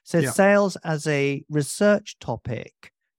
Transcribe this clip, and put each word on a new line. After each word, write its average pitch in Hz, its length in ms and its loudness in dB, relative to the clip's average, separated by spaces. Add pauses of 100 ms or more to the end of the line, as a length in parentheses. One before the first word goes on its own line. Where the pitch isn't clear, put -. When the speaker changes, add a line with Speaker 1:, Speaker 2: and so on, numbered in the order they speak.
Speaker 1:
So - 140 -2
Speaker 2:
Yeah. 135 140 2
Speaker 1:
sales 202 520 4
as 156 220 -6
a 143 440 -2
research 202 720 0
topic - 720 -10 (280)